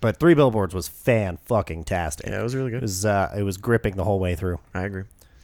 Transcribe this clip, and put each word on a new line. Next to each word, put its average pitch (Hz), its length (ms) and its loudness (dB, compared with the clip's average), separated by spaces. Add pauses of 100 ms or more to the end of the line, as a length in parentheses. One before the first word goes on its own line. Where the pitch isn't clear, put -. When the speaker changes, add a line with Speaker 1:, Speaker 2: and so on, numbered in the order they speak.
Speaker 1:
but 113 180 0
Three 175 160 8
Billboards 110 400 4
was 90 140 -6
fan 104 560 0
fucking 87 400 -2
tastic. 87 440 -4
Speaker 2:
Yeah, 101 120 -6
it - 20 -4
was 120 140 -4
really 131 140 -4
good. 117 80 -6
Speaker 1:
It 131 40 -6
was, 98 220 -4
uh, 101 320 0
it 101 60 -2
was 98 160 -2
gripping 110 380 0
the 90 80 -2
whole 98 140 2
way 90 160 0
through. 87 260 -4 (140)
Speaker 2:
I 90 100 -4
agree. 98 200 -6 (400)